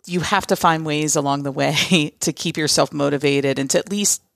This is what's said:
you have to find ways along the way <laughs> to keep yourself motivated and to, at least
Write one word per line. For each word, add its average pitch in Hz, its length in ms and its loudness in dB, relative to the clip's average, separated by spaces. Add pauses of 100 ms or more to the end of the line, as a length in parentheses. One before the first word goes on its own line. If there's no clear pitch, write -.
you 175 160 -2
have 190 260 0
to 190 80 4
find 160 300 2
ways 151 300 0
along 139 280 0
the 139 80 -4
way 147 640 0
<laughs> - 60 -20
to 165 120 -2
keep - 240 -6
yourself 151 340 0
motivated 139 680 0
and 135 100 -4
to, - 100 2
at - 100 -4
least 202 320 -2 (140)